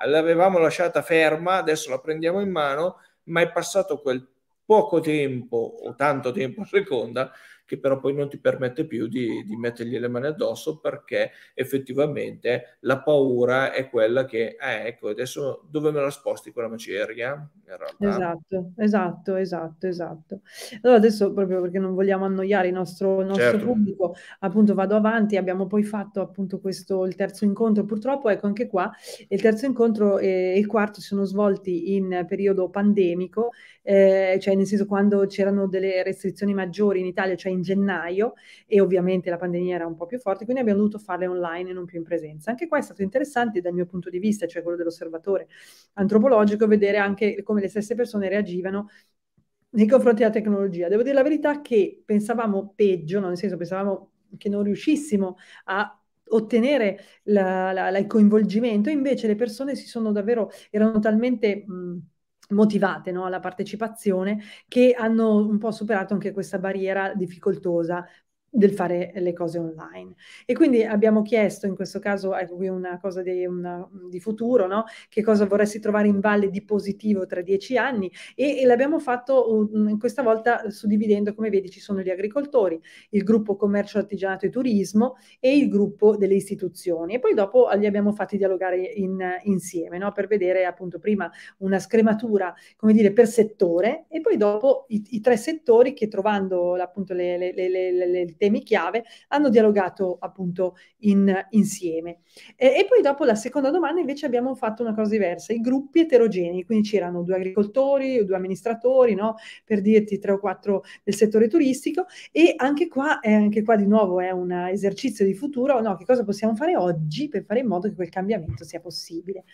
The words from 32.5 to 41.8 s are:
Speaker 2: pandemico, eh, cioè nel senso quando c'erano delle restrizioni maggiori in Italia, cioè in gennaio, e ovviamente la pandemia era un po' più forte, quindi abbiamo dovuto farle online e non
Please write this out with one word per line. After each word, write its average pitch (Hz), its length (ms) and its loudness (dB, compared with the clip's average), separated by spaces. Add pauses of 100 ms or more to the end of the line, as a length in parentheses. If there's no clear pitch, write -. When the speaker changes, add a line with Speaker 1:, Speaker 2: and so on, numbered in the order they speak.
Speaker 2:
pandemico, 202 840 0 (320)
eh, 190 580 4
cioè 196 160 0
nel 196 100 2
senso 202 200 0
quando 202 400 2
c'erano 196 420 0
delle 185 340 -2
restrizioni 190 520 -4
maggiori 190 460 0
in 185 60 -2
Italia, 185 300 -2
cioè 190 160 -6
in 185 100 -2
gennaio, 190 720 -2 (320)
e 202 140 4
ovviamente 185 500 2
la 175 60 -2
pandemia 175 400 -4
era 165 100 -4
un 165 80 -8
po' 170 120 -10
più 240 120 -8
forte, 196 260 -4
quindi 254 180 -2
abbiamo 202 180 2
dovuto 214 180 0
farle 185 280 -6
online 180 440 -6
e - 20 -10
non 180 120 -10